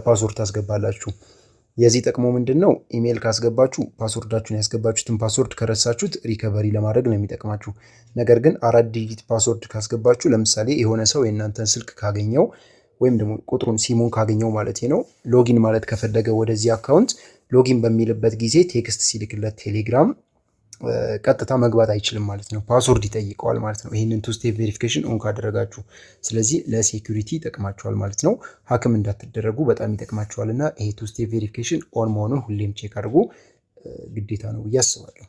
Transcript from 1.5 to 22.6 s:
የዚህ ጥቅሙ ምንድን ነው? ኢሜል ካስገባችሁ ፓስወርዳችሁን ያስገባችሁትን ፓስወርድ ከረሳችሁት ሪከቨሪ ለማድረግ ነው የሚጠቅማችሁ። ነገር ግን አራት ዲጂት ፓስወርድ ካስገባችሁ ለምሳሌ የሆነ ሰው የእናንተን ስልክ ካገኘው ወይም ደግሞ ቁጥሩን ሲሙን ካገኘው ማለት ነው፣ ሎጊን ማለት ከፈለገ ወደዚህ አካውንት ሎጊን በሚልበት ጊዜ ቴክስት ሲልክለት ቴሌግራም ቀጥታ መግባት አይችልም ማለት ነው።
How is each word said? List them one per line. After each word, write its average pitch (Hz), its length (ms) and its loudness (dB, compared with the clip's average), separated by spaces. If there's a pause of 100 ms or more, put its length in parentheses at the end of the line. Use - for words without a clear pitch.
የዚህ 120 240 6
ጥቅሙ 123 280 0
ምንድን 123 280 0
ነው? 180 140 6 (180)
ኢሜል 117 280 0
ካስገባችሁ 117 640 0 (120)
ፓስወርዳችሁን 110 640 -4
ያስገባችሁትን 110 600 -2
ፓስወርድ 113 360 0
ከረሳችሁት 117 600 -2 (100)
ሪከቨሪ 107 460 -2
ለማድረግ 107 340 2
ነው 117 100 2
የሚጠቅማችሁ። 104 580 -6 (440)
ነገር 117 240 6
ግን 147 220 6
አራት 117 280 6
ዲጂት 110 340 -6
ፓስወርድ 110 440 0
ካስገባችሁ 120 640 2
ለምሳሌ 110 440 2
የሆነ 113 300 2
ሰው 139 180 2
የእናንተን 107 480 -2
ስልክ - 240 -4
ካገኘው 107 520 0 (540)
ወይም 123 160 4
ደግሞ 107 160 0 (140)
ቁጥሩን 120 320 -2
ሲሙን 117 320 0
ካገኘው 110 400 0
ማለት 107 320 -4
ነው፣ 147 180 0 (260)
ሎጊን 120 340 6
ማለት 110 240 2
ከፈለገ 110 500 -2
ወደዚህ 110 380 0
አካውንት 147 380 4 (420)
ሎጊን 127 280 6
በሚልበት 113 580 2
ጊዜ 113 180 0 (100)
ቴክስት 117 360 -4
ሲልክለት 107 560 -4
ቴሌግራም 110 500 2 (1120)
ቀጥታ 131 360 0
መግባት 113 340 4
አይችልም 107 340 -4
ማለት 101 260 -8
ነው። 107 120 -8